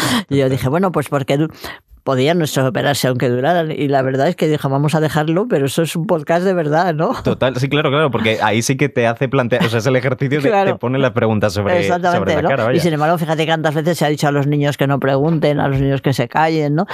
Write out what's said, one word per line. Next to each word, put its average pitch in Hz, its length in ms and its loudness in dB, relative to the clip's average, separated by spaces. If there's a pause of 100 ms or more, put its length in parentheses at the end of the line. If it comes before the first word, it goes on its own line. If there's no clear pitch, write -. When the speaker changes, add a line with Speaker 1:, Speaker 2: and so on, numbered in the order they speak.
(280)
Speaker 1:
Y 139 100 0
yo 135 100 2
dije, 131 200 -2
"Bueno, 180 240 0
pues 147 160 -2
porque 143 300 -2
du-". 156 100 0 (580)
Podían 135 320 2
no 165 60 2
estropearse 135 640 0
aunque 127 200 0
duraran. 156 420 0
Y 147 180 -2
la 139 120 2
verdad 135 280 0
es 175 80 -2
que 160 120 0
dijo, 151 220 0
"Vamos 143 240 0
a 156 60 4
dejarlo", 156 480 0
pero 139 180 0
eso 165 160 -2
es 160 140 -4
un 160 100 -4
podcast 170 400 0
de 196 80 0
verdad, 165 400 0
¿no? 170 180 0 (100)
Speaker 2:
Total, 123 340 0
sí, 131 120 -2
claro, 143 220 0
claro, 143 200 2
porque 110 320 0
ahí 107 200 2
sí 131 140 0
que 139 120 0
te 120 180 0
hace 117 220 -2
plantear, 123 380 0
o - 20 0
sea, 113 120 0
es 107 60 -2
el 127 100 2
ejercicio 131 440 -2
de 139 80 2
Speaker 1:
Claro. 196 240 2
Speaker 2:
te - 60 -6
pone 127 200 -2
las 131 120 2
preguntas 107 420 0
sobre, 104 280 0
Speaker 1:
Exactamente, 175 380 0
Speaker 2:
sobre 180 180 0
la 151 60 -2
Speaker 1:
¿no? 165 60 2
Speaker 2:
cara, - 140 0
Speaker 1:
Y 110 60 0
Speaker 2:
vaya. 131 120 2
Speaker 1:
sin 170 140 0
embargo, 156 240 0
fíjate 156 260 -2
que 156 60 -2
tantas 160 240 0
veces 156 240 0
se 160 80 0
ha - 20 2
dicho 151 200 0
a - 20 2
los 143 160 0
niños 147 300 0
que 143 100 0
no 139 140 0
pregunten, 147 600 2
a 147 80 0
los 135 120 0
niños 139 200 0
que 143 120 0
se 120 160 -2
callen, 156 480 0
¿no? 190 180 0